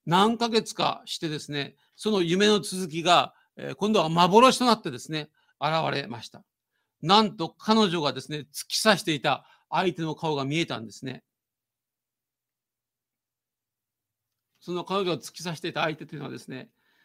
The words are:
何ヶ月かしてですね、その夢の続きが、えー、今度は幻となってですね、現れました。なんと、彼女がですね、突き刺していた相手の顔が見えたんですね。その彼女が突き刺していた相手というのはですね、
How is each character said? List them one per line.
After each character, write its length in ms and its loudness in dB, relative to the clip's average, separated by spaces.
何 320 4
ヶ 100 0
月 240 0
か 320 -2
し 140 -12
て 100 -4
で 80 -6
す 140 -12
ね、 240 -6
そ 140 -6
の 140 2
夢 240 2
の 120 4
続 280 -6
き 160 -8
が、 320 4
え 180 -12
ー、 20 -14
今 180 0
度 60 4
は 100 2
幻 480 6
と 80 0
な 80 4
っ 80 0
て 80 -10
で 80 -8
す 140 -14
ね、 180 -8
現 120 0
れ 140 -6
ま 160 -12
し 60 -18
た。 140 -20
な 180 6
ん 160 -2
と、 220 -6
彼 280 4
女 140 -2
が 120 0
で 80 -10
す 100 -16
ね、 200 -10
突 160 -12
き 140 -4
刺 160 4
し 60 -10
て 100 -2
い 80 -4
た 240 -2
相 240 0
手 80 -10
の 140 -6
顔 180 -4
が 100 -4
見 140 -4
え 80 -2
た 140 -8
ん 80 -14
で 40 -18
す 140 -16
ね。 180 -12
そ 120 -14
の 120 -6
彼 180 -2
女 100 -2
が 60 -2
突 160 -16
き 100 -16
刺 140 -8
し 20 -20
て 80 -8
い 60 -6
た 100 -4
相 120 -4
手 120 -16
と 80 -16
い 20 -12
う 40 -12
の 40 -10
は 60 -12
で 80 -12
す 80 -20
ね、 240 -14